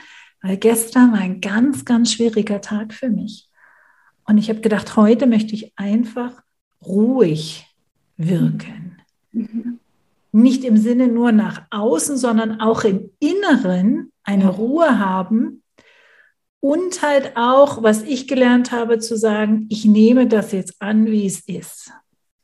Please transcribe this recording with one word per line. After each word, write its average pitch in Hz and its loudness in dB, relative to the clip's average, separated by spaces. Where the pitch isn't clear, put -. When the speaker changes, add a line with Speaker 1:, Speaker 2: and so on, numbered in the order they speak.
Speaker 1:
Weil 190 -4
gestern 226 2
war 202 0
ein 185 -6
ganz, 233 -2
ganz 233 2
schwieriger 214 -2
Tag 214 -8
für 262 -6
mich. - -6
Und 214 4
ich 208 0
habe 226 -6
gedacht, 208 -2
heute 220 4
möchte 220 0
ich - -14
einfach 240 -4
ruhig 202 0
wirken. - -4
Speaker 2:
Mhm. 226 -8
Speaker 1:
Nicht 254 4
im 220 4
Sinne 240 2
nur 233 0
nach 202 0
außen, 277 -2
sondern 226 -2
auch 226 0
im 196 -2
Inneren 294 0
eine 202 0
Speaker 2:
Ja. 196 2
Speaker 1:
Ruhe 240 0
haben 196 -2
und 339 -2
halt 285 0
auch, 262 4
was 220 2
ich 277 -6
gelernt 247 2
habe, 233 0
zu 220 -6
sagen, 214 0
ich - -4
nehme 220 6
das 214 0
jetzt - -8
an, 214 0
wie 214 0
es - -8
ist. - -14